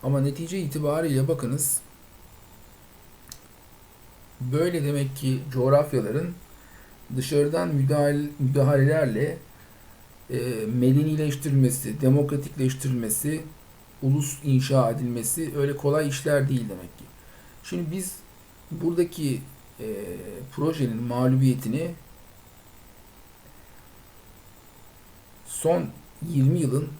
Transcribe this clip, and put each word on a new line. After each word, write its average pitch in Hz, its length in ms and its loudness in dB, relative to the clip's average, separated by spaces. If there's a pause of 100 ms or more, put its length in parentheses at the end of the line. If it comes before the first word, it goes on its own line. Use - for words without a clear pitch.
Ama 135 180 2
netice 165 380 -2
itibariyle 147 680 0
bakınız, 135 520 -2 (2500)
böyle 151 440 -2
demek 139 320 -2
ki 131 240 -2 (120)
coğrafyaların 135 840 2 (800)
dışarıdan 147 520 0
müdahale-, 147 720 2
müdahalelerle 139 1000 2 (920)
e, 120 340 -4
medenileştirilmesi, 135 1300 2
demokratikleştirilmesi, 139 1400 0 (600)
ulus 139 420 0
inşa 131 460 4
edilmesi 120 680 -4
öyle 143 200 0
kolay 147 320 0
işler 139 400 0
değil 120 200 -2
demek 90 300 -12
ki. - 60 -18 (600)
Şimdi 175 260 -6
biz 185 260 -8 (540)
buradaki, 160 680 -2 (400)
e, 110 60 -10 (680)
projenin 147 500 -2
mağlubiyetini 127 880 2 (3500)
son 170 400 0 (420)
yirmi 147 300 4
yılın 147 300 0 (120)